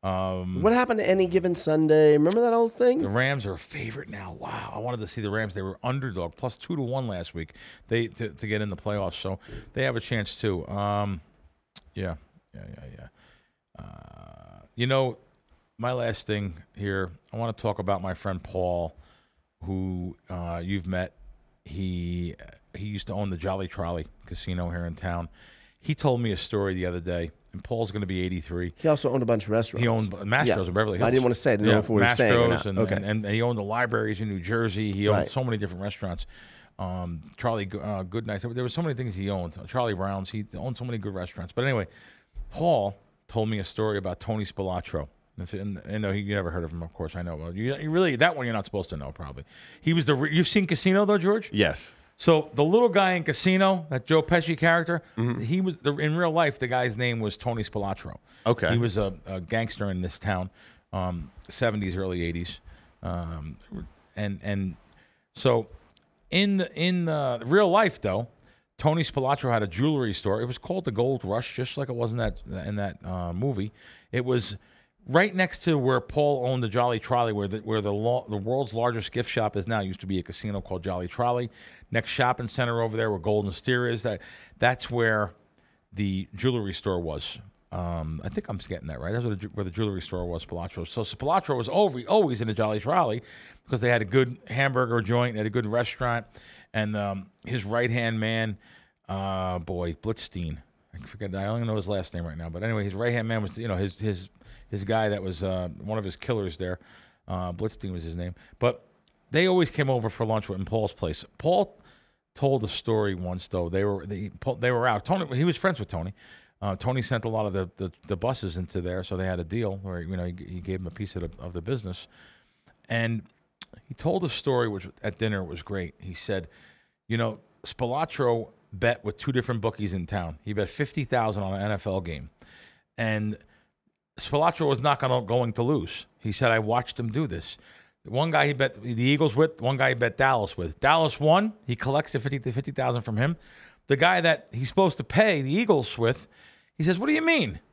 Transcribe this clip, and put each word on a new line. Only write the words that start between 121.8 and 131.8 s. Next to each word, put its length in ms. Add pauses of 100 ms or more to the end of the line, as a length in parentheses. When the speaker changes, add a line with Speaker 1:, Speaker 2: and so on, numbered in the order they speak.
Speaker 1:
And 360 (640)
he 60
told 300
a 60
story, 400
which 180 (140)
at 160
dinner 260
was 200
great. 360
He 140
said, 340 (600)
you 100
know, 220 (260)
Spilotro 840 (220)
bet 320
with 140
two 140
different 300
bookies 300
in 140
town. 400
He 80
bet 160
fifty 340
thousand 400
on 120
an 60
N 100
F 160